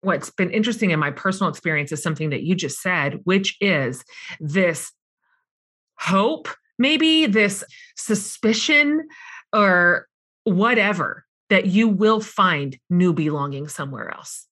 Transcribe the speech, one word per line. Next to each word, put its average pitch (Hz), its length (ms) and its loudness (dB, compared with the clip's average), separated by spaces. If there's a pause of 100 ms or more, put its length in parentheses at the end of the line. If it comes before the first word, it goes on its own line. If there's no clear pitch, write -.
What's 175 280 -4
been 180 220 -2
interesting 220 400 0
in 156 80 0
my 147 120 -2
personal 190 380 -2
experience 151 420 -4
is 151 120 -8
something 156 260 -4
that 139 140 -4
you 175 120 0
just - 260 -6
said, 160 420 -2
which 190 360 0
is 143 440 0 (360)
this 160 520 -2 (1040)
hope, 214 500 0 (300)
maybe 311 480 4
this 202 380 2 (340)
suspicion 294 1080 0 (460)
or 180 540 4 (360)
whatever, 202 800 0 (240)
that 190 160 4
you 208 220 4
will 214 340 4
find 156 560 0 (120)
new 175 240 4
belonging 147 540 -4
somewhere 139 460 -10
else. - 380 -18